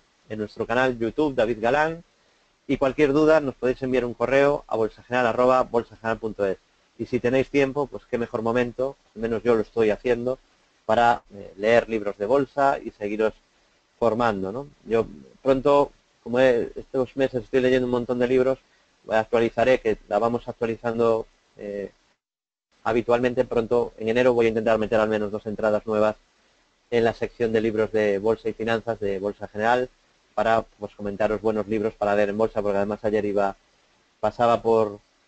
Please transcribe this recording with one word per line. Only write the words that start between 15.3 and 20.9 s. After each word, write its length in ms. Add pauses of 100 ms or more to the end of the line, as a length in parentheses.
pronto, 500 (320)
como 160
he, 360
estos 400
meses 280
estoy 180
leyendo 240
un 60
montón 280
de 80
libros, 320 (500)
actualizaré, 720
que 180 (100)
la 120
vamos 280
actualizando, 800 (280)